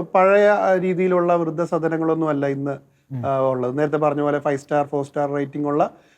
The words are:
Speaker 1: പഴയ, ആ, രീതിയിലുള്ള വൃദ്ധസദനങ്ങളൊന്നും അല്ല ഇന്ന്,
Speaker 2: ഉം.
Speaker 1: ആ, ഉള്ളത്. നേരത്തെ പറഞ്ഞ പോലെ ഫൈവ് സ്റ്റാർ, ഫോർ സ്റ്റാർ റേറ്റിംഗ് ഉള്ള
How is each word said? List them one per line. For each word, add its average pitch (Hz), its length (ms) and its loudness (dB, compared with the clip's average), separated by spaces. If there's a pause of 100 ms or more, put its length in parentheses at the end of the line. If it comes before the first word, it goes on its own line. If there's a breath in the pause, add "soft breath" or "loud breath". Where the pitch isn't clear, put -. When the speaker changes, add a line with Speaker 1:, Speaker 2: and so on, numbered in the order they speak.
Speaker 1:
പഴയ, 196 480 4
ആ, 190 260 2
രീതിയിലുള്ള 180 600 0
വൃദ്ധസദനങ്ങളൊന്നും 160 920 -2
അല്ല 143 180 -2
ഇന്ന്, 139 300 -4 (340)
Speaker 2:
ഉം. 131 160 -6
Speaker 1:
ആ, 135 120 0
ഉള്ളത്. 127 380 -2
നേരത്തെ 151 200 0
പറഞ്ഞ 147 240 0
പോലെ 147 180 0
ഫൈവ് 143 200 -2
സ്റ്റാർ, 147 260 -2
ഫോർ 143 200 -4
സ്റ്റാർ 143 260 -4
റേറ്റിംഗ് 143 360 -4
ഉള്ള 151 220 0 (280 soft breath)